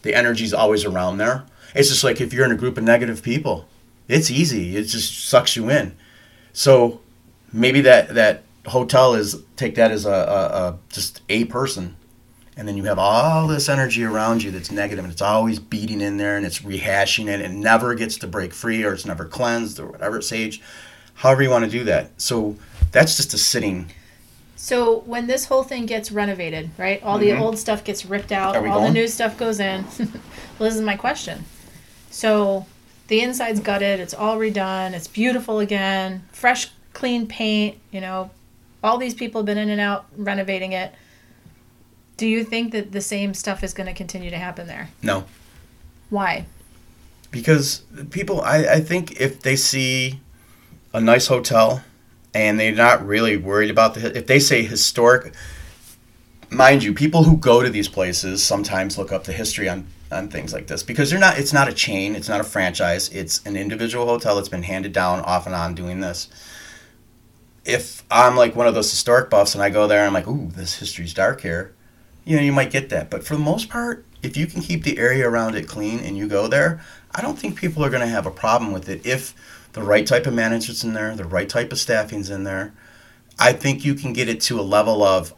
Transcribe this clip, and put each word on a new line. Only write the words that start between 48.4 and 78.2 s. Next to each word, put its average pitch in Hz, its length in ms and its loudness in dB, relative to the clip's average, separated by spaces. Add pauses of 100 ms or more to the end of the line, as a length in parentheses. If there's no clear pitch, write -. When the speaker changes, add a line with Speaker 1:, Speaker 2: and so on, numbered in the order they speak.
Speaker 1:
I, 147 160 2 (180)
I 160 60 4
think - 380 -4
if 135 220 -2
they 135 140 2
see 131 640 -2 (720)
a 113 80 0
nice 120 260 6
hotel 120 560 4 (500)
and 107 260 2
they're 110 140 2
not 117 320 6
really 104 320 2
worried 101 320 0
about 107 240 4
the 113 80 -10
hi-, 117 140 -4
if 120 120 -6
they 135 120 6
say 131 240 4
historic, 120 720 4 (1160)
mind 131 340 8
you, 104 100 -2
people 156 300 4
who 160 140 10
go 123 240 6
to 127 80 2
these 104 180 -2
places 92 560 -2
sometimes 98 540 -2
look 98 140 -6
up 95 140 -4
the 92 80 -6
history 104 360 -4
on, 92 160 -8 (260)
on 101 180 -8
things - 240 -10
like - 140 -10
this - 160 -8
because 139 260 0
they're 180 100 0
not, 185 180 4
it's 139 160 -2
not 139 140 4
a 117 60 -6
chain, 98 420 -2
it's - 140 -10
not 104 120 -2
a - 20 -4
franchise, 90 680 -2
it's 87 360 -6
an 101 100 -8
individual 110 500 -4
hotel 117 300 0
that's 98 140 -4
been 90 140 -8
handed 92 300 -8
down 90 280 0
off 87 240 -2
and 92 100 -6
on 85 200 -4
doing 90 240 -8
this. 87 280 -8 (1400)
If - 460 -4
I'm, 123 240 8
like, 117 200 6
one 120 120 2
of 113 80 4
those 107 160 0
historic 123 380 2
buffs 101 260 4
and 101 80 -2
I 101 60 2
go 104 180 2
there 104 120 4
and 104 80 4
I'm 98 60 0
like, 92 140 -2
"Ooh, 127 260 -6
this 90 220 -10
history's 85 380 -10
dark 107 280 0
here," 87 320 -8 (520)
you 160 100 0
know, 147 60 4
you 143 100 2
might 139 200 2
get 131 180 -2
that. 80 200 -4
But - 140 -8
for 151 120 -4
the 147 60 -2
most 180 280 -2
part, 240 340 -6 (180)
if - 140 -10
you 160 120 -2
can 175 140 -8
keep 165 220 -6
the 143 140 -2
area 127 320 2
around 113 260 -2
it - 120 -6
clean 110 320 -6
and 98 180 -8
you 104 100 -6
go 101 220 0
there, 156 320 0 (340)
I 165 60 -4
don't 285 180 -6
think 196 180 -8
people 156 280 -4
are 135 40 0
gonna 123 180 -2
have 107 180 -2